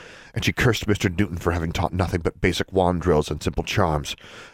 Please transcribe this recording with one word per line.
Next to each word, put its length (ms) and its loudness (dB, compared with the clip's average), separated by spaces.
and 100 -4
she 80 2
cursed 340 2
Mister 220 2
Newton 280 -2
for 140 0
having 200 0
taught 220 -2
nothing 280 0
but 200 -4
basic 300 0
wand 300 2
drills 300 2
and 100 -6
simple 220 -4
charms, 520 0